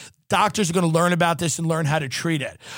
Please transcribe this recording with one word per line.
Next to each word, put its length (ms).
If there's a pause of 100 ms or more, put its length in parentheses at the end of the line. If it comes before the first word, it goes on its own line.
(280)
Doctors 420
are 20
gonna 140
learn 260
about 260
this 200
and 80
learn 200
how 120
to 100
treat 340
it. 160 (200)